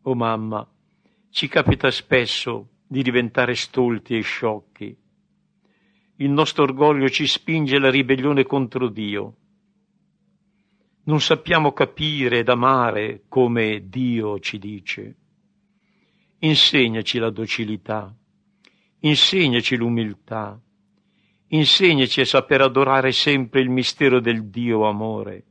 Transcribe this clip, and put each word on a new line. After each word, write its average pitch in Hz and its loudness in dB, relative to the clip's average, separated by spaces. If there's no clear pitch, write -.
Oh 131 -2
mamma, 110 -4
ci - -6
capita - 2
spesso 117 -2
di 135 -4
diventare 120 0
stolti 120 -2
e 110 0
sciocchi. 107 -8
Il 139 -2
nostro 151 2
orgoglio 135 2
ci 131 -2
spinge 151 -2
alla 135 4
ribellione 135 0
contro 127 -2
Dio. 104 -8
Non 151 2
sappiamo 156 2
capire 139 -2
ed 117 0
amare 120 0
come 113 0
Dio 113 -4
ci - -10
dice. 104 -12
Insegnaci 123 2
la 113 0
docilità, 107 -6
insegnaci 143 2
l'umiltà, 113 -4
insegnaci 151 4
a 127 4
saper 135 2
adorare 131 2
sempre 135 0
il 127 0
mistero 127 2
del 113 -2
Dio 110 -2
amore. 104 -6